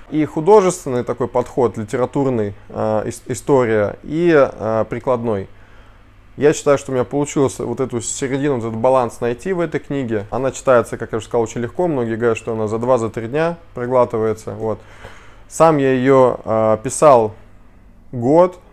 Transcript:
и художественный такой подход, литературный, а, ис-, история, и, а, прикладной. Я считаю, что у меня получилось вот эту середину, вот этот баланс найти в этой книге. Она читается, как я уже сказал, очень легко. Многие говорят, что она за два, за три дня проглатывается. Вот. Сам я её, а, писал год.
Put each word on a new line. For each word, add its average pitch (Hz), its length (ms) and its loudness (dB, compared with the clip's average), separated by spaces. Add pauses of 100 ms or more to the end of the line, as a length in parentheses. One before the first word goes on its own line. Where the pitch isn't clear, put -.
(100)
и 151 140 0
художественный 160 800 2
такой 120 240 -4
подход, 123 500 -2
литературный, 123 800 -2 (160)
а, 107 340 -2
ис-, - 220 -10
история, 113 800 0
и, 165 300 0
а, 110 500 2
прикладной. 117 640 -4 (920)
Я 143 140 4
считаю, 143 260 2
что - 140 -8
у - 20 -4
меня 123 80 0
получилось 139 560 -2
вот 117 220 -6
эту 123 200 -4
середину, 135 600 -4
вот 113 80 -6
этот 110 100 -6
баланс 127 420 0
найти 120 320 -4
в 175 60 -4
этой 156 220 -4
книге. 113 500 -4
Она 127 220 -2
читается, 123 440 2
как 113 140 -10
я 117 80 -4
уже - 80 -10
сказал, 120 160 0
очень 113 180 -6
легко. 143 280 -4
Многие 120 260 -2
говорят, 113 240 0
что 117 140 -8
она 110 160 -2
за 113 100 -4
два, 123 180 2
за 113 140 -2
три 110 160 -8
дня 165 300 -2 (180)
проглатывается. 120 800 -2
Вот. 107 260 -6 (720)
Сам 160 300 4
я 135 140 2
её, 131 520 4
а, 110 320 2
писал 120 580 4 (800)
год. 151 480 2 (120)